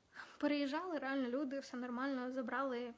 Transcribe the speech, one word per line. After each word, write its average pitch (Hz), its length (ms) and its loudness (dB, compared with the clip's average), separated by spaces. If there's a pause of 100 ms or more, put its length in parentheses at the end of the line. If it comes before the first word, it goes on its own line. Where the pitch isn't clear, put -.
(380)
Переїжджали, 294 600 2
реально 269 320 2
люди, 269 300 0
все 269 180 -6
нормально, 247 540 0
забрали, 247 680 0